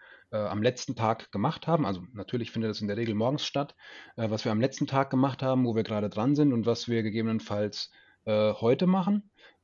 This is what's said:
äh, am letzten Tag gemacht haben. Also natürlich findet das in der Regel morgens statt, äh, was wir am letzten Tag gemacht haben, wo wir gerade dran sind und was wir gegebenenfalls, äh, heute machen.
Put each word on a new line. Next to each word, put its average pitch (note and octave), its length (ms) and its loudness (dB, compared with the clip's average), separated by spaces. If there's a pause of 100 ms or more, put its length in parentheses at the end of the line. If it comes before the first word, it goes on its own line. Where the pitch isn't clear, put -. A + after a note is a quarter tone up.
(300)
äh, A2+ 60 -6
am G#2 260 -2
letzten B2 320 0
Tag A2+ 380 -2
gemacht A#2 340 -2
haben. D#3+ 180 2
Also F#2+ 180 -2 (100)
natürlich G#2+ 400 -6
findet A2 180 -2
das G#2 100 -8
in G#2+ 80 -2
der G2+ 80 -2
Regel A2+ 180 -2
morgens B2 300 0
statt, - 300 -4 (420)
äh, A2+ 140 -2
was A2 140 -2
wir A2+ 80 2
am G#2+ 80 2
letzten C3 260 0
Tag C3+ 240 0
gemacht C3 320 2
haben, B2+ 220 2
wo A#2 100 2
wir A2 80 2
gerade G#2 260 -2
dran A#2+ 280 2
sind D3 160 4
und A#2 120 0
was A2+ 240 0
wir A#2 140 0
gegebenenfalls, A2 880 -2 (340)
äh, G#2+ 300 4
heute C3 320 2
machen. F#3+ 440 2 (340)